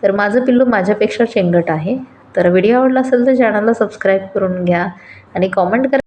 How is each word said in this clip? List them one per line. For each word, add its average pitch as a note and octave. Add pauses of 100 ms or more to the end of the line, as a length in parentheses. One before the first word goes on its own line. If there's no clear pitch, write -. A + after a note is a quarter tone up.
तर G3
माझं G#3
पिल्लू B3+
माझ्यापेक्षा G#3
चेंगट F3
आहे. D#3+ (400)
तर F3+
व्हिडिओ F#3+
आवडला C4
असेल B3+
तर C4
चॅनलला A3
सबस्क्राईब G3 (120)
करून F#3
घ्या F3 (480)
आणि F#3
कॉमेंट G3+
करा C#4